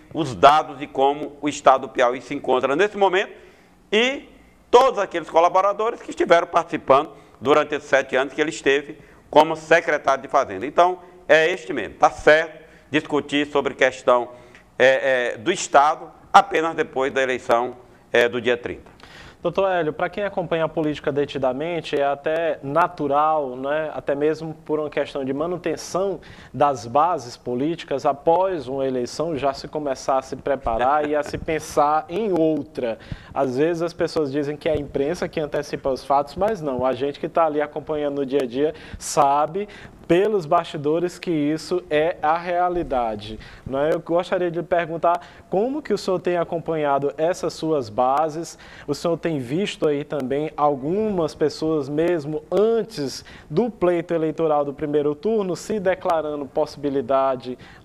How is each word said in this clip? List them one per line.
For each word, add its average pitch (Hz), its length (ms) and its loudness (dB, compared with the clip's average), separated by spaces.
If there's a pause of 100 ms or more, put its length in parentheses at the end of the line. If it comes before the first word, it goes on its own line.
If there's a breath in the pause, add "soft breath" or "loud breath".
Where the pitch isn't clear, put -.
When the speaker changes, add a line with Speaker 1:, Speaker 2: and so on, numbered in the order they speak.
(140)
Speaker 1:
os 139 220 -4
dados 147 420 6
de 139 100 -10
como 143 540 0
o 151 80 -2
estado 135 380 4
do - 20 -16
Piauí 127 320 0
se 147 120 -12
encontra 131 420 0
nesse 202 220 0
momento 196 340 2 (600 soft breath)
e 254 380 0 (400 soft breath)
todos 240 300 6
aqueles 170 300 -6
colaboradores 190 720 2
que - 80 -14
estiveram 170 380 4
participando 156 640 2 (280 loud breath)
durante 147 340 4
esses 139 140 -6
sete 135 300 2
anos 139 160 0
que 151 80 -2
ele 151 80 0
esteve 147 480 0 (320 soft breath)
como 156 260 4
secretário 156 640 2
de 135 60 -12
Fazenda. 120 380 -2
Então, 175 340 2 (280 loud breath)
é 156 220 6
este 190 220 -6
mesmo, 107 240 -6
tá - 140 4
certo 160 560 2 (260 soft breath)
discutir 143 560 0
sobre 139 260 0
questão, 123 560 2 (480 loud breath)
é, 127 560 2
é, - 40 -12
do 110 140 -2
Estado 160 600 2 (200)
apenas 165 440 4
depois 135 380 -2
da 135 80 2
eleição, 123 560 0 (340 soft breath)
é, 120 160 6
do 120 140 -2
dia 120 160 2
trinta. - 360 -12 (480 loud breath)
Speaker 2:
Doutor 190 280 0
Hélio, 170 240 0
pra 175 160 -2
quem 208 140 -6
acompanha 170 420 -2
a - 20 0
política 151 440 -2
detidamente, 143 840 -2
é 139 80 0
até 156 600 -2
natural, 147 920 0
né, 147 380 -4
até 139 220 -4
mesmo 156 400 -2 (100)
por 151 140 -2
uma 151 100 -6
questão 143 340 -4
de 131 80 -2
manutenção 170 880 -4 (320 loud breath)
das 131 360 0
bases 143 500 0
políticas, 139 680 -4
após 165 600 0
uma 135 200 -4
eleição 131 500 -4
já 135 160 0
se 143 140 -14
começar 143 500 -2
a 131 60 0
se - 120 -10
preparar 131 720 0
e 147 80 0
a 147 60 2
se 147 160 -8
pensar 156 720 0
em 196 220 -2
outra. 147 640 0 (340 loud breath)
Às 135 240 -2
vezes 160 280 0
as 165 100 -4
pessoas 156 380 -2
dizem 147 260 -2
que 156 100 -6
é 160 40 2
a 151 60 0
imprensa 147 520 -4
que - 100 -6
antecipa 147 520 -4
os 127 120 -4
fatos, 143 300 0
mas 202 260 -2
não, 131 240 -4
a 131 100 2
gente 139 260 -4
que 170 100 -6
tá 165 160 2
ali 147 160 0
acompanhando 147 540 -4
no 143 100 -2
dia 135 160 0
a 131 60 -4
dia 143 260 -2 (240 loud breath)
sabe 156 720 0 (380 loud breath)
pelos 190 380 2
bastidores 170 720 0
que - 140 -6
isso 156 580 -2
é 156 320 2
a 156 160 2
realidade, 143 1000 -2 (260 loud breath)
não 131 140 -4
é? 151 140 2
Eu 170 60 -2
gostaria 175 520 -2
de 165 80 -6
lhe 165 60 -6
perguntar 170 540 0 (300 loud breath)
como 254 320 -2
que 220 120 -4
o 196 40 0
senhor 185 220 -2
tem 175 180 -2
acompanhado 151 800 -2
essas 165 360 -2
suas 151 360 -2
bases, 143 680 -2 (300 loud breath)
o 147 60 -4
senhor 170 240 -2
tem 160 220 -2
visto 151 480 -2
aí 143 160 0
também 143 520 -4
algumas 151 800 0
pessoas 151 560 -2
mesmo 151 640 -2
antes 196 720 0 (240 loud breath)
do 214 200 0
pleito 175 440 0
eleitoral 156 500 0
do 143 100 -4
primeiro 147 420 0
turno 196 400 -2
se 214 240 -6
declarando 165 640 -2
possibilidade, 135 1120 -2 (280 loud breath)